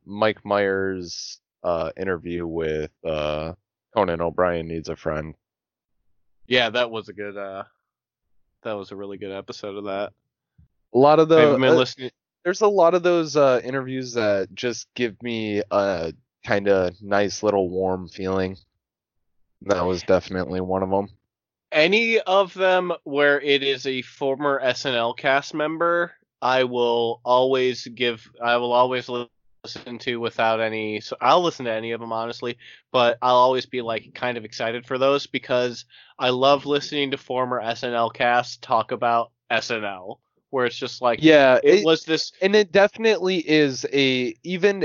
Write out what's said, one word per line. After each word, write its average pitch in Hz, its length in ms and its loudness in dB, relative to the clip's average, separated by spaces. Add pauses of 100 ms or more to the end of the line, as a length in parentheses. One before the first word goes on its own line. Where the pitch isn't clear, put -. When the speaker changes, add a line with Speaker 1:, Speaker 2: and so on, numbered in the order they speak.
Speaker 1:
Mike 104 400 -2
Myers, 95 960 -4 (220)
uh, 82 340 -2
interview 87 500 -6
with, 78 440 -4 (140)
uh, 76 500 -4 (400)
Conan 90 260 0
O'Brien 85 480 -2
Needs 82 200 -10
a 80 80 -8
Friend. 78 380 -8 (1120)
Speaker 2:
Yeah, 120 240 2
that 120 200 -2
was 110 180 -10
a 104 60 -14
good, 101 220 -12
uh, 98 280 -10 (960)
that 113 120 -6
was 98 180 -10
a 98 40 -14
really 98 200 -12
good 95 160 -12
episode 98 440 -12
of 101 80 -12
that. 98 280 -6 (840)
Speaker 1:
A 120 40 2
lot 147 200 8
of 160 100 6
the, 160 100 6
Speaker 2:
I - 40 8
haven't 143 180 4
been 131 100 4
Speaker 1:
uh, 123 60 6
Speaker 2:
listening. 127 340 -2 (340)
Speaker 1:
there's 185 160 -2
a 214 80 4
lot 180 260 4
of 175 80 2
those, 170 340 2
uh, 131 280 4
interviews 131 500 -6
that 101 400 0
just 120 400 -6
give 117 280 -4
me 110 480 -4
a 92 420 0 (320)
kinda 98 560 2
nice 101 420 -2
little 101 280 2
warm 92 380 -4
feeling. 95 500 -4 (1040)
That 95 240 -2
was 90 160 -2
definitely 92 580 -2
one 92 220 -2
of 95 100 -4
'em. 98 160 0 (640)
Speaker 2:
Any 214 480 2
of 190 320 2
them 185 400 0 (120)
where 143 360 2
it 139 220 2
is 135 240 -4
a 131 160 -4
former 139 580 -2
S 127 240 -2
N 135 100 -2
L 117 200 0
cast 139 400 0
member, 170 600 -2 (280)
I 131 220 2
will 120 600 -2
always 127 640 2
give, 117 420 -4 (100)
I 120 180 2
will 120 140 -2
always 127 360 2
listen - 920 -12
to 120 200 -6
without 113 400 0
any, 110 400 -4
so - 220 -12
I'll 147 200 6
listen 160 220 -4
to 117 80 -4
any 110 200 -6
of 117 100 -8
'em, 113 100 -8
honestly, 117 460 -8 (340)
but 120 300 4
I'll 127 140 4
always 127 280 4
be, 123 160 -10
like, 113 340 -8
kind 123 220 -6
of 110 80 -12
excited 117 420 -6
for 135 120 -6
those 139 280 0
because 123 600 -4 (320)
I 135 100 0
love 135 380 4
listening 143 460 -2
to - 40 -6
former 127 440 -4
S 117 220 -6
N 123 120 -4
L 117 160 0
cast 123 520 0
talk 117 300 -2
about 117 400 -2 (180)
S 113 200 -2
N 110 140 -4
L, 98 360 -12 (300)
where 127 160 0
it's 117 120 -4
just - 240 -10
like, 120 200 0
Speaker 1:
Yeah, 143 420 8
Speaker 2:
it 175 160 6
Speaker 1:
it, 208 40 -2
Speaker 2:
was 160 200 2
this 160 260 -2 (100)
Speaker 1:
and 196 140 2
it 214 160 4
definitely 196 680 2
is 151 540 2
a, 131 520 0
even 185 400 0